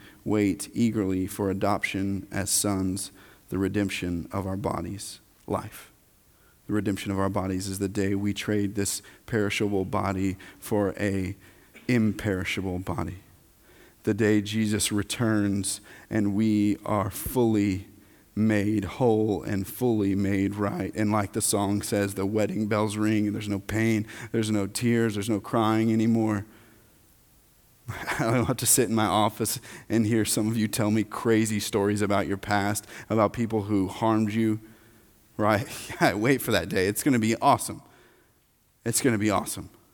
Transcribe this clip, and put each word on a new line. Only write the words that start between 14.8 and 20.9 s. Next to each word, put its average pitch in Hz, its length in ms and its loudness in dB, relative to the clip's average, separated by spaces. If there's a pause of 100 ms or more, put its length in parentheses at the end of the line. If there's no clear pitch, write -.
returns 101 920 0 (260)
and 104 260 0
we 104 520 2
are 98 240 -2
fully 104 760 0 (480)
made 104 500 2
whole 110 580 0
and 98 240 -4
fully 107 480 0
made 98 400 0
right. 101 400 -2